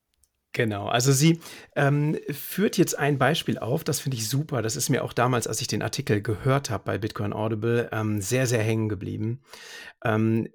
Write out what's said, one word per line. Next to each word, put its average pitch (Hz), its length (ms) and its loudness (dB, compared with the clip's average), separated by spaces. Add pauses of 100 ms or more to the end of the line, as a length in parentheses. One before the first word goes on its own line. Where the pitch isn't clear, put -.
(540)
Genau, 107 340 0
also 123 260 4
sie, 165 260 6 (380)
ähm, 147 400 2 (120)
führt - 480 -2
jetzt - 220 2
ein 143 180 2
Beispiel 131 400 2
auf, 135 280 -2
das 151 160 -2
finde 131 160 -4
ich 110 100 -4
super. 131 340 -2
Das 110 140 -2
ist - 140 -2
mir - 160 2
auch - 80 -6
damals, 123 340 2
als 110 140 -4
ich 123 60 -4
den 104 140 -2
Artikel 107 400 0
gehört 131 480 0
habe 101 140 -4
bei 104 140 -2
Bitcoin 104 340 -4
Audible, 110 640 0
ähm, 107 260 -2
sehr, 123 280 0
sehr 117 140 2
hängen 110 280 0
geblieben. 104 520 -6 (600)
Ähm, 113 520 2